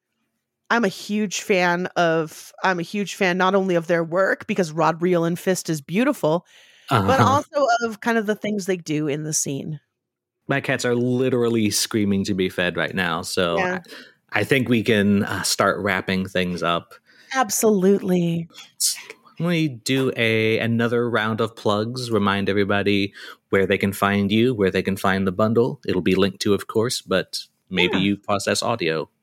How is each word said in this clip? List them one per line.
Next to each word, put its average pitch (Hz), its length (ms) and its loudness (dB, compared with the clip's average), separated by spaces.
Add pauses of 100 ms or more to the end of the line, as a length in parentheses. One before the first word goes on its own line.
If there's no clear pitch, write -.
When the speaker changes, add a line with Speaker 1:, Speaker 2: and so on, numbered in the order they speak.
(680)
Speaker 1:
I'm 233 160 2
a 190 40 2
huge 208 520 -4
fan 180 460 0 (100)
of, 165 560 0 (100)
I'm 185 160 2
a 165 40 -2
huge 202 320 -6
fan 185 220 0
not 185 180 2
only 190 200 2
of 165 120 0
their 170 160 2
work, 190 440 -2
because 180 240 -2
Rod 160 300 0
Reel 175 240 2
and 170 120 0
Fist - 320 -2
is 156 120 -2
beautiful, 175 640 0 (440)
but 202 300 4
Speaker 2:
Uh-huh. - 60 6
Speaker 1:
also 285 400 2 (180)
of 220 160 -4
kind 233 180 0
of 214 100 0
the 214 80 2
things 208 300 -6
they 190 120 0
do 156 320 -2
in 147 140 -2
the 151 100 -6
scene. 143 480 -4 (680)
Speaker 2:
My 139 140 0
cats 127 240 -2
are 123 100 2
literally 120 760 2
screaming 101 540 0
to 104 80 -2
be 92 140 0
fed 87 300 -2
right 80 180 -2
now, 87 280 -2
so 87 340 -2
Speaker 1:
Yeah. 180 220 -2 (520)
Speaker 2:
I, 107 80 -2
I 104 60 0
think 127 240 0
we 117 140 2
can, 101 400 2
uh, 95 200 -6
start - 380 0
wrapping 95 460 -2
things 90 360 -4
up. 85 300 -2 (400)
Speaker 1:
Absolutely. 185 1120 0 (920)
Speaker 2:
Let 170 100 -2
me 160 180 2
do 131 480 -2
a, 110 440 2
another 117 500 0
round 110 320 0
of 110 160 -4
plugs, 117 520 -2
remind 101 400 0
everybody 101 640 0 (360)
where 98 160 2
they 95 120 2
can 98 140 0
find 101 400 0
you, 113 220 2
where 98 180 2
they 95 100 0
can 95 140 -2
find 95 320 0
the 92 60 -2
bundle. 113 520 0
It'll 90 160 0
be 92 140 2
linked 95 260 0
to, 101 120 2
of 98 140 -4
course, 113 340 -2
but - 380 -4 (300)
maybe 90 280 2
Speaker 1:
Yeah. 95 60 2
Speaker 2:
you 101 140 0
process 104 460 -2
audio 80 460 -2 (140)